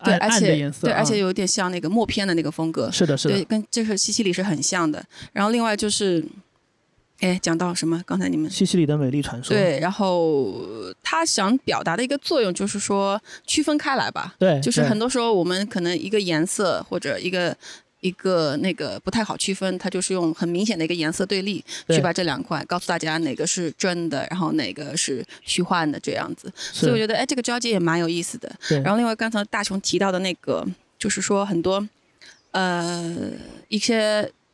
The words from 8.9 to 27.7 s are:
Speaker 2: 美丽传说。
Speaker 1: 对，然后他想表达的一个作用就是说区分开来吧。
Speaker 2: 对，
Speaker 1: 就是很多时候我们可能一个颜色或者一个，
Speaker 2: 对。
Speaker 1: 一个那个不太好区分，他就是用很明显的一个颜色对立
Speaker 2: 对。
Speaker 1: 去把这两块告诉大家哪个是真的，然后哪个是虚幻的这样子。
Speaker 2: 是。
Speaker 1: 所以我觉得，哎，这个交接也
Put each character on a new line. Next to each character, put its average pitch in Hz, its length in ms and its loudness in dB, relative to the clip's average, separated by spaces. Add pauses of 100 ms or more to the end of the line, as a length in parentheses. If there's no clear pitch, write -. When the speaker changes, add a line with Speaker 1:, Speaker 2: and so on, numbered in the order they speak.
Speaker 2:
美 139 140 2
丽 147 100 0
传 123 220 -6
说。 160 120 0
Speaker 1:
对， 175 260 4
然 180 120 -2
后 160 720 0 (380)
他 330 240 0
想 226 320 2
表 - 240 -2
达 165 120 -2
的 220 80 0
一 254 40 0
个 285 120 0
作 302 220 0
用 185 140 2
就 202 120 -4
是 208 120 -4
说 196 420 0 (260)
区 - 160 0
分 302 140 2
开 294 200 0
来 - 140 0
吧。 - 280 -8
Speaker 2:
对， 175 220 6
Speaker 1:
就 196 120 0
是 - 100 4
很 214 160 2
多 226 80 0
时 254 120 0
候 233 160 2
我 175 100 4
们 185 220 0
可 196 140 -4
能 175 180 0
一 190 100 -6
个 214 100 2
颜 175 280 2
色 165 420 0
或 180 100 -4
者 131 200 -2
一 180 100 -4
个， 180 220 0
Speaker 2:
对。 - 60 -6 (440)
Speaker 1:
一 185 120 0
个 165 500 2
那 185 100 0
个 123 280 -6
不 190 100 -4
太 226 120 0
好 - 140 -4
区 - 160 -2
分， 190 240 -2
他 180 140 -4
就 180 100 -4
是 190 140 -2
用 170 180 2
很 170 160 -2
明 175 160 0
显 208 140 0
的 160 40 0
一 160 60 0
个 175 60 0
颜 160 180 -2
色 190 140 -2
对 190 160 0
立 196 200 -4 (240)
Speaker 2:
对。 165 80 2
Speaker 1:
去 151 80 4
把 175 80 2
这 185 120 0
两 160 200 -2
块 - 220 -4
告 175 140 -2
诉 - 100 -6
大 170 100 0
家 160 200 -2
哪 247 160 0
个 156 120 -2
是 170 300 -2
真 175 320 -2
的， 147 220 -4
然 180 100 -4
后 156 120 0
哪 131 200 0
个 147 240 -8
是 135 260 -2 (200)
虚 - 180 -2
幻 170 320 2
的 - 80 -6
这 - 120 -4
样 - 220 -4
子。 - 220 -14
Speaker 2:
是。 - 240 -8
Speaker 1:
所 - 80 4
以 247 40 4
我 233 40 4
觉 220 100 2
得， 220 80 0
哎， 262 120 0
这 277 100 -2
个 247 60 -2
交 240 180 -2
接 240 80 -4
也 214 100 4